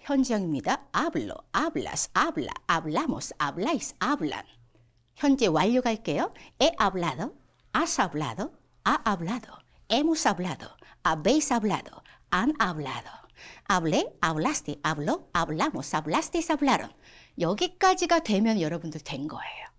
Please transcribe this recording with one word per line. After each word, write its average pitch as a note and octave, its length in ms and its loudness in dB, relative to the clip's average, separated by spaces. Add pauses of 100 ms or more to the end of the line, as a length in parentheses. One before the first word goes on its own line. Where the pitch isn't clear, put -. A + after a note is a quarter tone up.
현재형입니다. G#3 920 0
hablo, E3 600 -4
hablas, - 600 -2
habla, G3+ 380 0 (180)
hablamos, E3 680 -2
habláis, F#3+ 640 -2
hablan. D3+ 440 -2 (720)
현재 C4+ 320 4
완료 F#3+ 340 4
갈게요. A3 520 -2 (260)
he C#4 200 4
hablado, F3+ 540 0 (400)
has C4+ 260 0
hablado, D#3 520 -2 (340)
ha B3+ 200 2
hablado, G3 520 -4 (320)
hemos D#4 360 2
hablado, F3+ 440 -2 (340)
habéis F#3 480 2
hablado, G#3+ 520 -2 (280)
han A3 280 2
hablado. D3+ 520 -4 (580)
hablé, F#3 380 4 (140)
hablaste, E3 600 -2
habló, D#3+ 500 -2
hablamos, E3 600 -2
hablasteis, G#3 560 -2
hablaron. C4 420 2 (480)
여기까지가 F4 800 2
되면 A3 420 2
여러분들 D#3+ 400 -4
된 D3 260 -8
거예요. - 400 -12 (120)